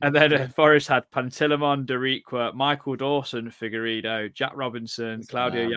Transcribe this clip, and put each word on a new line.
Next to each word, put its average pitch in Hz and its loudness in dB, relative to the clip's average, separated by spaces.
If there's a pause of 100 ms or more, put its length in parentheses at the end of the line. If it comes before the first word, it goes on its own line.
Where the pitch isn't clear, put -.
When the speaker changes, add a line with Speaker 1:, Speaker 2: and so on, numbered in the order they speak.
Speaker 1:
And 143 4
then, 151 6
uh, 147 6
Speaker 2:
Yeah. 131 -2
Speaker 1:
Forest 151 6
had 127 0
Pantilimon, 143 0
Dariqua, 127 -4
Michael 139 -2
Dawson, 135 -2
Figueiredo, 113 -6
Jack 135 -4
Robinson, 113 -8
Speaker 2:
Yes, 110 -16
Speaker 1:
Claudio 120 -2
Speaker 2:
man. 117 -2